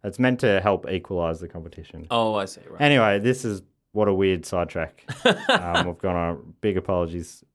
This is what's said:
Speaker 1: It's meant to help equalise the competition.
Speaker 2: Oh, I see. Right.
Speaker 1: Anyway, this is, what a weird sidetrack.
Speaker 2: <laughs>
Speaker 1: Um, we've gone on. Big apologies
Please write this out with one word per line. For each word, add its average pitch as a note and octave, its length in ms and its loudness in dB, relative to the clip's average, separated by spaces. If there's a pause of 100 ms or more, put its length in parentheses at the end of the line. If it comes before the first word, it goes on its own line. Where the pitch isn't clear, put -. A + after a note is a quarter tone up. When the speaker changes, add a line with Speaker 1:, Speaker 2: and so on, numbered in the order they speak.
Speaker 1:
It's G2+ 140 -8
meant B2+ 220 2
to G2+ 200 4
help F#2+ 300 0
equalise E2+ 500 -4
the E2+ 80 -12
competition. E2 600 -16
Speaker 2:
Oh, A2+ 240 0
I G2+ 120 -2
see. - 220 -16
Right. - 120 -12
Speaker 1:
Anyway, A#2+ 380 6
this B2+ 260 0
is, G2+ 180 -4 (300)
what G#2 160 4
a G2 60 4
weird F#2 320 2
sidetrack. E2+ 580 -6 (200)
Speaker 2:
<laughs> A#3 260 2
Speaker 1:
Um, F2+ 380 0
we've E2+ 100 -8
gone F2+ 180 -2
on. E2+ 440 -4
Big G2+ 160 0
apologies F2 680 -4 (100)